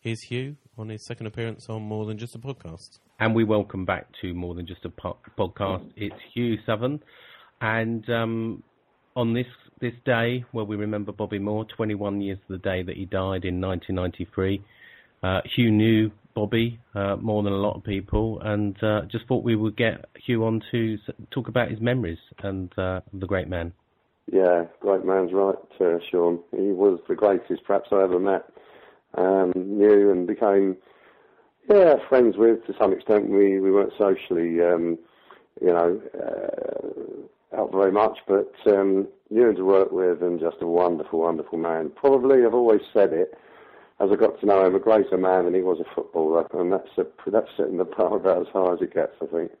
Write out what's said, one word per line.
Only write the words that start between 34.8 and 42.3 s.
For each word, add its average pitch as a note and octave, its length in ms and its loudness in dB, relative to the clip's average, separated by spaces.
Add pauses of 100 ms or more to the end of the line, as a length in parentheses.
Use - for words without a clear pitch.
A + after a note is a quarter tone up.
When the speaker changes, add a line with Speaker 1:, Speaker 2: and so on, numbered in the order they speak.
Speaker 3:
you - 80 2
know, F2 320 2 (180)
uh, - 1400 -10
out G#2 160 -2
very F#2+ 200 4
much, G#2+ 340 2
but, G2 260 2 (140)
um, G2 400 4 (240)
knew A#2 200 4
him G2 60 0
to F#2 80 -4
work F#2+ 280 4
with F2+ 300 0
and F2 180 -2
just E2 200 -4
a F2 60 -4
wonderful, E2+ 540 0
wonderful D#2+ 380 -2
man. D#2+ 360 -4
Probably, C3+ 500 4